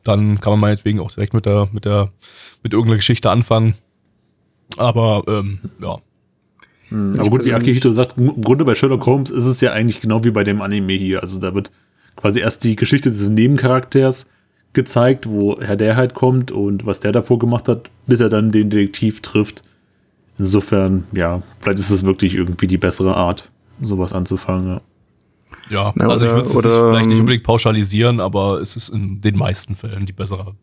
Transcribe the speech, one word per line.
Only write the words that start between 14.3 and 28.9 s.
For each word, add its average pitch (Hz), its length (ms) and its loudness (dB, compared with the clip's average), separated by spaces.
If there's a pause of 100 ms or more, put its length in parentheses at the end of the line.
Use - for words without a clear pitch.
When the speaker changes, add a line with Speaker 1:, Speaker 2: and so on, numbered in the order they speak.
Speaker 2:
gezeigt, 127 560 0
woher 104 480 -2
der 110 200 2
halt 127 180 0
kommt 127 380 0
und 101 340 -2
was 101 140 -4
der 104 120 -2
davor 120 260 2
gemacht 120 300 -2
hat, 120 220 -2 (160)
bis 123 140 4
er 113 80 2
dann 107 240 2
den 107 180 2
Detektiv 104 520 0
trifft. - 400 -4 (720)
Insofern, 95 760 0
ja, 90 300 -2 (180)
vielleicht 98 180 -2
ist 98 120 -2
es 95 140 0
wirklich 95 300 0
irgendwie 90 320 -2
die 92 120 0
bessere 95 380 0
Art, 87 340 -2 (300)
sowas 98 320 -4
anzufangen, 92 560 -4
ja. 92 120 -6 (920)
Speaker 1:
Ja, 104 240 -2
Speaker 3:
Na, - 140 2
Speaker 1:
also 117 180 2
ich 117 60 2
Speaker 3:
oder, 117 80 4
Speaker 1:
würd's 120 120 -2
jetzt 120 140 2
Speaker 3:
oder, - 20 4 (140)
Speaker 1:
nicht, 117 80 6
vielleicht 113 160 4
nicht 110 80 4
Speaker 3:
ähm, 110 60 4
Speaker 1:
unbedingt 120 240 2
pauschalisieren, 110 760 2
aber 95 400 -2
es - 160 -6
ist 113 140 -8